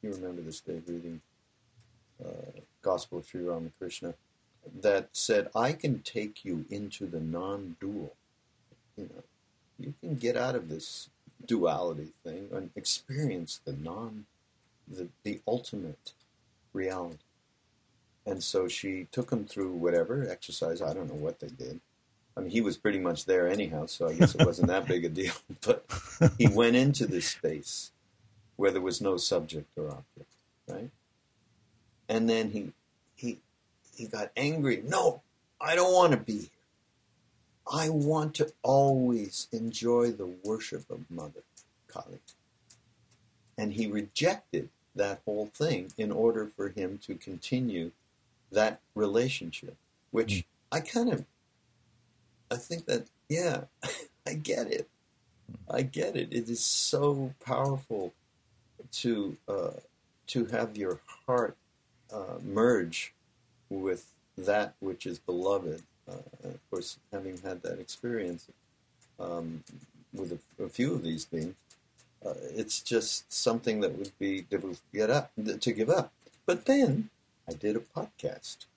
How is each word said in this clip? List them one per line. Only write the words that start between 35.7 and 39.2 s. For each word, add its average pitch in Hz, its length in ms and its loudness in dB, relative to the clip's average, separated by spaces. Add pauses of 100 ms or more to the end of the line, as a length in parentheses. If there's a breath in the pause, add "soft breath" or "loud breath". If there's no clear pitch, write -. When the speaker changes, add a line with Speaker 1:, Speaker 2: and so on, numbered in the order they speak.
Speaker 1:
don't 180 180 6
want 180 200 10
to 127 60 6
be 104 200 -4
here. - 100 -8 (1200)
I 156 200 2
want 151 460 4
to 151 140 2 (120)
always 127 880 6